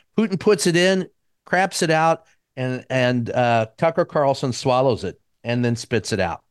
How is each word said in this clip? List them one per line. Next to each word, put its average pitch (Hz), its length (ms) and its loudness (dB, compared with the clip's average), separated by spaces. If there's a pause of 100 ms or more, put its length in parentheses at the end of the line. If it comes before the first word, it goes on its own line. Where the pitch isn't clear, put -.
(180)
Putin 202 220 0
puts 208 280 2
it 165 80 2
in, 185 340 2 (360)
craps 185 360 -2
it 170 80 0
out, 160 360 0 (320)
and, 127 320 -6
and, 123 420 0
uh, 117 360 0 (100)
Tucker 160 280 0
Carlson 139 460 0
swallows 123 540 0
it 85 160 -10 (220)
and 120 200 -2
then 120 140 0
spits 117 340 -4
it 107 80 -2
out. 85 320 -4